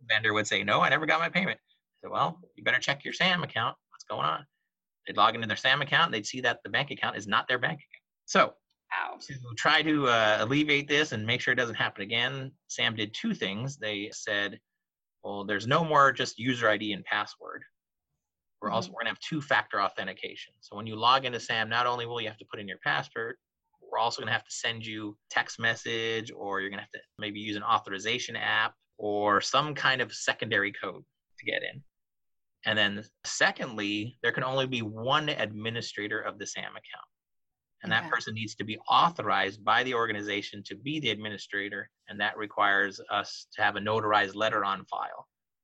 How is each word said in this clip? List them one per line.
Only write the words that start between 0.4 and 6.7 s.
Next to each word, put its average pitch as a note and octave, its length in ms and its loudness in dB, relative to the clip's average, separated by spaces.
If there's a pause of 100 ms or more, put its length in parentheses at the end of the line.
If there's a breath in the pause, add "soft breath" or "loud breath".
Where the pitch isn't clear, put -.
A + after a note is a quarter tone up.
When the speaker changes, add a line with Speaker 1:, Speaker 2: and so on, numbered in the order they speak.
Speaker 1:
say, G2+ 160 2
"No, G#2+ 160 4
I E3+ 80 6
never D3+ 180 2
got D#3 140 4
my E3+ 80 0
payment." F3 320 0 (420)
So, G2 80 -12
"Well, C3 300 0 (160)
you - 80 -18
better B2 160 2
check C#3 240 -2
your B2 100 -8
sam F3 300 2
account. A#2+ 320 -2 (140)
What's - 160 -20
going A#2 200 -2
on?" - 200 -2 (600)
They'd F2+ 120 -4
log A2 180 6
into A2+ 120 -4
their G2+ 100 0
sam C3+ 240 2
account. C#3+ 320 4
They'd G#2+ 200 -2
see B2+ 80 -8
that A#2 220 0
the G2+ 60 -12
bank A#2 220 -2